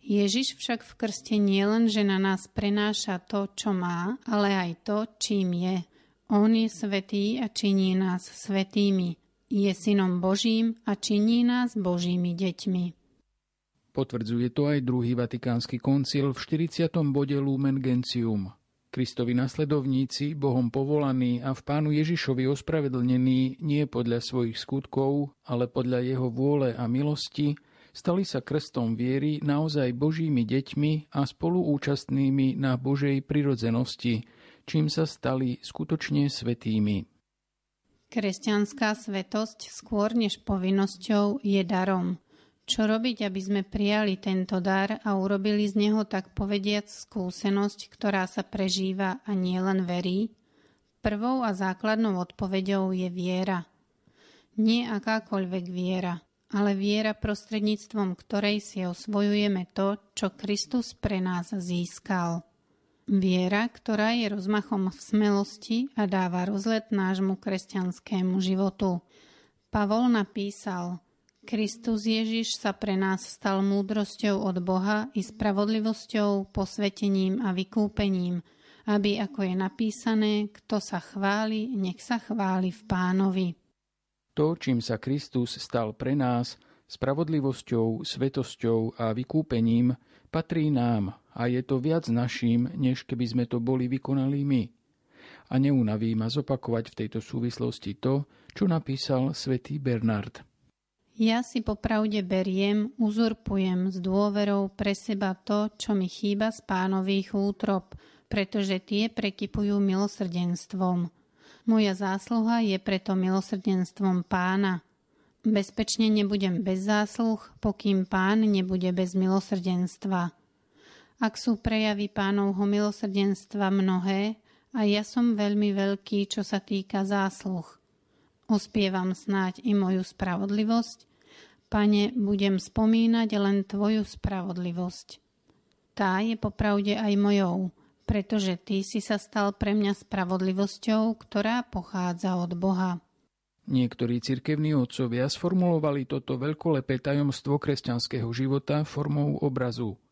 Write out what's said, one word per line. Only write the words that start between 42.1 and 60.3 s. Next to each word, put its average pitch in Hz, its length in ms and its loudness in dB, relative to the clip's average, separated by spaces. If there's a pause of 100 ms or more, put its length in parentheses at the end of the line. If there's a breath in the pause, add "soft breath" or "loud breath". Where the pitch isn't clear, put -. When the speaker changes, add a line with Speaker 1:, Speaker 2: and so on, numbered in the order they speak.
Speaker 1:
Čo 214 200 2
robiť, 220 400 0
aby 190 140 -4
sme 196 260 0
prijali 208 540 2
tento 185 420 0
dar 196 400 0
a 202 140 0
urobili 202 500 2
z 196 80 -4
neho, 214 320 2
tak 190 240 -6
povediac, 208 560 -2
skúsenosť, 202 1040 -4
ktorá 196 380 -2
sa - 180 -6
prežíva 190 800 -2
a 214 100 -4
nie 185 240 0
len 190 240 0
verí? 180 480 -2 (720 soft breath)
Prvou 233 400 0
a 226 100 0
základnou 196 720 0
odpoveďou 190 720 -2
je 185 180 -2
viera. 180 540 -2 (880 soft breath)
Nie 226 380 4
akákoľvek 196 720 -2
viera, 180 540 -2 (320)
ale 202 240 2
viera, 214 400 0
prostredníctvom 208 960 -2
ktorej 208 480 -2
si 185 240 -6
osvojujeme 202 880 0
to, 196 240 -2 (160)
čo 190 220 -4